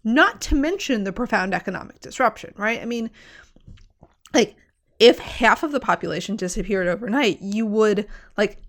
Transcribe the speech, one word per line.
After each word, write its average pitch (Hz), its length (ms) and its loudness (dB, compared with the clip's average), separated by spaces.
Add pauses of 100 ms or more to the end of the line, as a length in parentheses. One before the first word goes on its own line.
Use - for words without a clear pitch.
not 302 380 2
to - 120 0
mention 285 500 0
the 190 80 -4
profound 196 420 -2
economic - 460 -8
disruption, - 560 -4
right? 220 240 -4
I - 40 -12
mean, 233 260 -6 (1200)
like, 240 220 2 (440)
if 233 180 10
half - 440 0
of 302 100 -4
the 277 80 -2
population 175 560 -4
disappeared 185 500 -4
overnight, 214 540 0
you 202 240 -4
would, 208 420 2 (300)
like, 202 220 -2 (100)